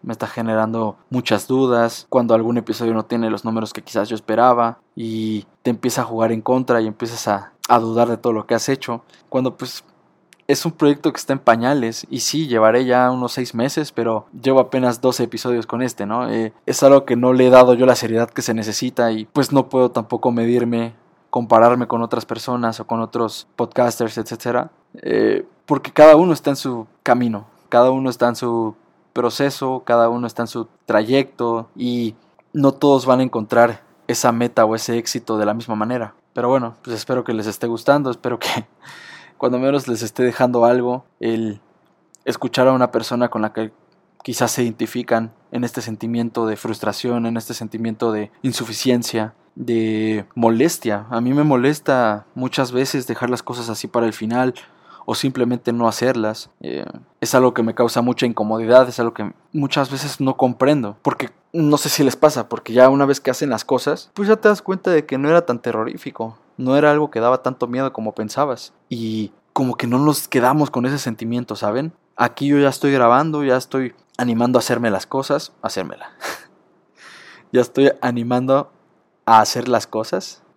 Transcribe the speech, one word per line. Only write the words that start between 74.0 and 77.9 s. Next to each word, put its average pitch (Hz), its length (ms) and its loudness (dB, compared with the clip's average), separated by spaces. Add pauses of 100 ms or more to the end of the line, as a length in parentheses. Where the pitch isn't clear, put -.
animando 123 420 2
a - 20 0
hacerme 117 300 -2
las 95 140 -4
cosas, 135 560 -4
hacérmela. - 540 -10
<laughs> - 360 -14 (1040)
Ya 127 60 4
estoy 139 400 4